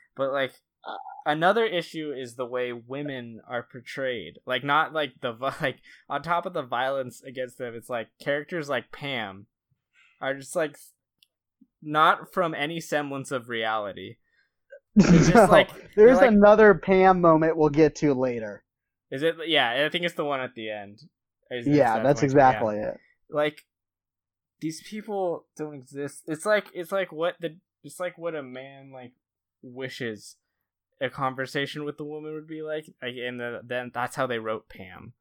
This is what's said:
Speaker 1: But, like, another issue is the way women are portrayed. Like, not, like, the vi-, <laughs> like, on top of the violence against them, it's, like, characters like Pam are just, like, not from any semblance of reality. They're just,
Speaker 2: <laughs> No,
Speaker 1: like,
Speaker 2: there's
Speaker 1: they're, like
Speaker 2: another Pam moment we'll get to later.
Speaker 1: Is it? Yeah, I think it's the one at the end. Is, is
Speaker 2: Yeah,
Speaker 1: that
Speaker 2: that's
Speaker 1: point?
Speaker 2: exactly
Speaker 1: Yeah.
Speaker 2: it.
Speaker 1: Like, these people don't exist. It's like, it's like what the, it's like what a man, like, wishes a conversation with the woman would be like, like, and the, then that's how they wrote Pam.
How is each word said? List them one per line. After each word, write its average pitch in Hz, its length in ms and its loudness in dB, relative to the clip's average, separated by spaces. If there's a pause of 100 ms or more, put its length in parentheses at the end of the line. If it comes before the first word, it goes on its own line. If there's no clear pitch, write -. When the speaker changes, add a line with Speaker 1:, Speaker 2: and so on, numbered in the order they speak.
(160)
Speaker 1:
But, 135 160 -2
like, 135 200 -4 (760)
another 175 400 2
issue 160 500 -6
is 123 200 -10
the 127 100 -6
way 123 260 -4
women 120 760 -10
are 120 240 -6
portrayed. 120 760 -10
Like, 127 180 -4
not, 147 300 0
like, 147 260 -6
the 123 140 -6
vi-, 127 220 -6
<laughs> - 40 -16
like, 131 200 -4 (280)
on 139 140 -6
top 170 240 -4
of 180 80 -8
the 156 80 -6
violence 127 600 -4
against 127 360 -12
them, 120 160 -10
it's, 117 160 -14
like, 117 180 -6 (100)
characters 147 520 -6
like 123 200 -6
Pam 110 560 -10 (760)
are 135 100 -2
just, 139 240 -12
like, 156 220 -4 (1040)
not 156 500 2
from 170 220 -2
any 160 260 -6
semblance 139 500 -6
of 123 200 -6
reality. 107 680 -6 (800)
They're 196 220 8
just, 160 160 6
Speaker 2:
<laughs> - 0 -
No, 226 120 10
Speaker 1:
like, 170 260 8
Speaker 2:
there's - 240 -20
Speaker 1:
they're, 220 200 10
like 269 140 6
Speaker 2:
another 208 420 8
Pam 190 480 4
moment 160 380 4
we'll 151 100 4
get 147 280 4
to 147 180 2
later. 120 480 -4 (480)
Speaker 1:
Is 135 140 -6
it? 165 100 0 (120)
Yeah, 139 380 2
I 156 60 0
think 170 140 -4
it's 170 100 -6
the 170 100 -4
one 143 160 -2
at 127 140 -8
the 110 160 -8
end. 104 300 -12 (500)
Is, 123 160 -8
is 143 100 4
Speaker 2:
Yeah, 120 200 4
Speaker 1:
that 113 80 -2
Speaker 2:
that's 139 160 2
Speaker 1:
point? 143 100 2
Speaker 2:
exactly 117 460 4
Speaker 1:
Yeah. 107 140 -6
Speaker 2:
it. - 60 -12 (320)
Speaker 1:
Like, 151 340 -4 (960)
these 160 280 -8
people 202 580 -6 (100)
don't 151 180 -10
exist. 139 520 -12
It's 156 200 -8
like, 214 260 0
it's 170 200 -12
like 196 200 -4
what 165 280 -4
the, 165 180 -10 (240)
it's - 180 -20
like 180 160 -8
what 165 200 -8
a 147 80 -8
man, 135 480 -18
like, 127 200 -18 (500)
wishes 123 760 -10 (640)
a 127 100 -2
conversation 139 760 -6
with 147 140 -10
the 156 60 -12
woman 151 300 -12
would 156 120 -14
be 156 160 -12
like, 156 240 -8 (160)
like, 123 140 -8
and 123 240 -8
the, 120 240 -8
then 123 280 -8
that's 123 240 -6
how 135 120 -2
they 117 100 -4
wrote 110 300 -6
Pam. 90 520 -20